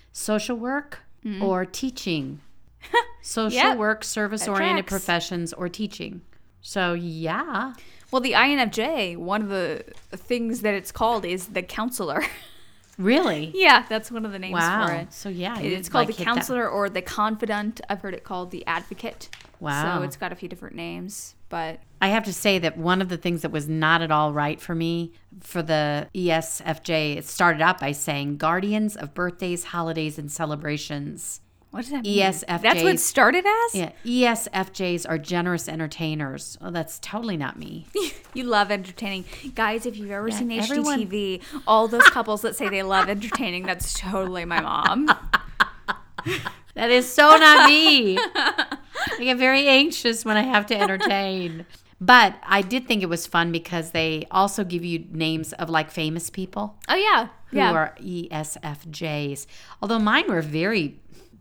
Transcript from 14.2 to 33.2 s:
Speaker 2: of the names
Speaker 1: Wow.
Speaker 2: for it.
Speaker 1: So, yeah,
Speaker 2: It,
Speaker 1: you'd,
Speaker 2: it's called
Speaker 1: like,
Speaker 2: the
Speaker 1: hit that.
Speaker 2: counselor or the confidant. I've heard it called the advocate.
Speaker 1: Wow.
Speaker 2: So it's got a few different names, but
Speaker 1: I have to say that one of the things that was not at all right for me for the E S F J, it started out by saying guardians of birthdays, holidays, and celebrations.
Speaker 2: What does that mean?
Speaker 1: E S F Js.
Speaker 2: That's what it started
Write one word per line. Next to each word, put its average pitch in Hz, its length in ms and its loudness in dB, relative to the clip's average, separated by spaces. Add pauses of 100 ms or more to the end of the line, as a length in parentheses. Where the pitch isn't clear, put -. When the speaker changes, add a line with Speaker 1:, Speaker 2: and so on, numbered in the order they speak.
Speaker 2:
of 214 80 -8
the 196 60 -12
names 185 160 -8
Speaker 1:
Wow. 180 320 2
Speaker 2:
for 175 80 0
it. 170 180 -8
Speaker 1:
So, - 160 -12
yeah, 190 300 -6
Speaker 2:
It, 185 80 -6
Speaker 1:
you'd, 175 80 -2
Speaker 2:
it's 185 160 -8
called 247 180 2
Speaker 1:
like, 220 80 -8
Speaker 2:
the - 60 -8
Speaker 1:
hit - 20 -4
that. 233 100 0
Speaker 2:
counselor 247 320 -2
or 202 220 -2
the 185 140 -6
confidant. 214 880 -4
I've 196 100 -6
heard 190 140 -10
it - 100 -14
called 180 260 -10
the 180 160 -12
advocate. - 640 -8 (320)
Speaker 1:
Wow. 156 380 -2
Speaker 2:
So 147 40 -2
it's 143 140 -8
got 185 160 -8
a - 20 -12
few 175 140 -12
different - 280 -16
names, 175 580 -12 (160)
but 165 300 -8 (200)
Speaker 1:
I 196 80 4
have 214 160 2
to 202 80 -4
say 190 260 2
that 165 200 0
one 180 240 2
of 185 80 -4
the 175 80 -4
things 170 240 -2
that 160 80 -4
was 147 180 -4
not 160 320 4
at 165 100 -2
all 151 220 2
right 147 260 -2
for - 160 -8
me 165 380 -2 (280)
for - 220 -6
the 151 540 0
E 180 140 0
S 160 340 -2
F 156 180 -4
J, 156 360 0
it 147 80 -10
started 170 340 2
out 180 180 4
by 143 140 -2
saying 143 460 -4
guardians 202 580 0
of 143 160 -12
birthdays, 175 520 -4
holidays, 160 540 -4
and 147 140 -10
celebrations. 147 1120 -6 (300)
Speaker 2:
What 247 100 -8
does 247 80 -12
that 269 140 -6
mean? 208 140 -2
Speaker 1:
E 196 40 4
S 190 260 0
F 170 120 -2
Js. - 20 -2
Speaker 2:
That's 170 200 4
what 180 120 6
it 233 60 0
started 269 440 4